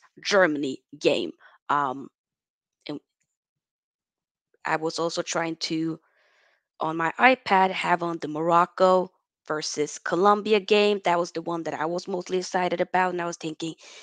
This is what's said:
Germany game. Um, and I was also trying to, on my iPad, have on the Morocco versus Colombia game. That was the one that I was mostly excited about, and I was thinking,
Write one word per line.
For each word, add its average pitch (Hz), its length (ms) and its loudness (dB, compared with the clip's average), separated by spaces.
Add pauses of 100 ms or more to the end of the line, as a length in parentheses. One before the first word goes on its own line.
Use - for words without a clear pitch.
(200)
Germany 147 640 2 (160)
game. 127 340 0 (380)
Um, 135 400 -2 (800)
and 147 120 -10 (1700)
I 156 120 -2
was 160 200 -6
also 170 240 -4
trying 165 360 -4
to, 160 420 -4 (800)
on 156 180 -4
my 165 220 0
iPad, 202 500 4
have 175 320 -2
on 170 160 -4
the 143 120 -8
Morocco 175 800 2 (360)
versus 151 520 -4
Colombia 208 600 2
game. 208 460 2
That 175 140 2
was 175 140 -4
the 170 100 -8
one 170 220 -6
that 147 100 -6
I 147 100 -4
was 175 220 -4
mostly 185 320 -4
excited 180 420 -2
about, 180 300 0
and 175 100 -6
I 170 40 -4
was 170 120 -8
thinking, 160 380 -10 (280)